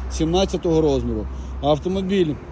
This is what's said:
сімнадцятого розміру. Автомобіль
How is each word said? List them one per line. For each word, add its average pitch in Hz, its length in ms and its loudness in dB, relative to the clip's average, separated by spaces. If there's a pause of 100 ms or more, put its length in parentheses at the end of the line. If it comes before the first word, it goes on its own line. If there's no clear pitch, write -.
(120)
сімнадцятого 170 680 2
розміру. 120 460 2 (360)
Автомобіль 180 720 0 (180)